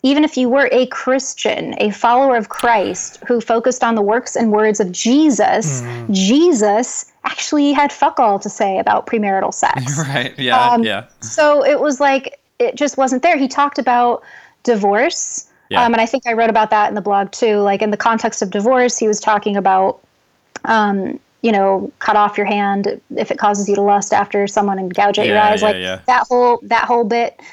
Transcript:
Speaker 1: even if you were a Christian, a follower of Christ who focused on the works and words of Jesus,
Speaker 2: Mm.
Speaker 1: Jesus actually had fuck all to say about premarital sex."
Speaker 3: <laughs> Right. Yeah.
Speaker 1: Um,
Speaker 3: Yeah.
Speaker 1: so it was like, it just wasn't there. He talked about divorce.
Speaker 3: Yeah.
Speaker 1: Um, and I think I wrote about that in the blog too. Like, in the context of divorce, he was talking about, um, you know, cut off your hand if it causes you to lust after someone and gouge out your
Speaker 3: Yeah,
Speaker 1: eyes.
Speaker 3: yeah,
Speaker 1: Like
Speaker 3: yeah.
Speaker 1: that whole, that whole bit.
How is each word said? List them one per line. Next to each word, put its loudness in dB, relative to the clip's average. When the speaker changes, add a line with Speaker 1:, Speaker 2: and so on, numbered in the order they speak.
Speaker 1:
even 4
if 0
you 0
were 2
a 2
Christian, -4
a 0
follower 2
of -4
Christ -2
who 0
focused -2
on 0
the 0
works -2
and 0
words 2
of -2
Jesus, 2
Speaker 2:
Mm. -8
Speaker 1:
Jesus 2
actually 0
had 2
fuck -2
all 2
to -8
say -2
about -2
premarital -2
sex." -4
Speaker 3:
<laughs> -4
Right. -4
Yeah. 2
Speaker 1:
Um, 2
Speaker 3:
Yeah. -4
Speaker 1:
so 2
it 2
was -2
like, 0
it 0
just -2
wasn't 0
there. 4
He 0
talked -2
about 0
divorce. -2
Speaker 3:
Yeah. 0
Speaker 1:
Um, 2
and 0
I 2
think -6
I -2
wrote 2
about 0
that 2
in -8
the -6
blog -2
too. 0
Like, 0
in 0
the -2
context -2
of -2
divorce, 0
he 0
was 0
talking 0
about, 0
um, 0
you 2
know, 2
cut 0
off 2
your -2
hand -2
if -4
it -4
causes 0
you 2
to -2
lust 2
after 0
someone -2
and -6
gouge 2
out 0
your 0
Speaker 3:
Yeah, 4
Speaker 1:
eyes. 0
Speaker 3:
yeah, 2
Speaker 1:
Like 0
Speaker 3:
yeah. -4
Speaker 1:
that 2
whole, 2
that 0
whole 0
bit. -2